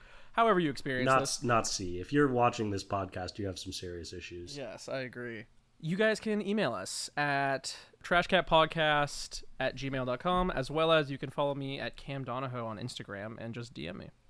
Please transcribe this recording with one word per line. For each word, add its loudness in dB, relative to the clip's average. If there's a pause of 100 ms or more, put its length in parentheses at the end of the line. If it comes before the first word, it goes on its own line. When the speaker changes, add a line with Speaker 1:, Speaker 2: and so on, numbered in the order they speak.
(320)
Speaker 1:
however 6
you 4
experience -2
Speaker 2:
Not, 6
Speaker 1:
this. -2
Speaker 2:
not 4
see. -2
If -6
you're 6
watching 4
this -2
podcast, -4
you -4
have -4
some -10
serious -10
issues. -12
Speaker 1:
Yes, -10
I -4
agree. -8 (360)
You -2
guys 4
can -2
email 2
us -6
at 0 (260)
trashcatpodcast 4 (180)
at 0
gmail -4
dot -2
com, 2
as -2
well 4
as 6
you -6
can -6
follow 0
me -6
at -6
Cam -8
Donahoe -6
on -8
Instagram -8
and -8
just -10
D -8
M -10
me. -12 (220)